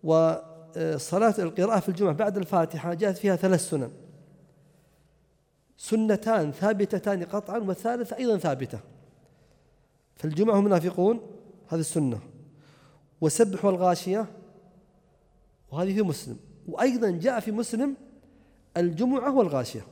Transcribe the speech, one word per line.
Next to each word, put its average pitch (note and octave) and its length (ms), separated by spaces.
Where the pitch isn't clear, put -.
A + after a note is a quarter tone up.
وصلاة D#3+ 1400
القراءة F#3 400
في - 100
الجمعة F3+ 240
بعد G3+ 240
الفاتحة E3+ 560
جاءت F#3 240
فيها F#3+ 180
ثلاث F#3 340
سنن، C3+ 220
سنتان G#3+ 760
ثابتتان G3 720
قطعاً G3+ 340
والثالثة A3+ 600
أيضًا A#3+ 200
ثابتة. C3 420
فالجمعة G3 440
هم G3+ 40
منافقون، F#3+ 560
هذه E3 120
السنة، C#3+ 400
وسبح F#3+ 440
والغاشية، F#3 600
وهذه F#3 240
في G#3+ 60
مسلم. C#3 360
وأيضًا A#3 420
جاء G3+ 300
في G#3+ 120
مسلم A#3+ 440
الجمعة A#3+ 580
والغاشية C#3 560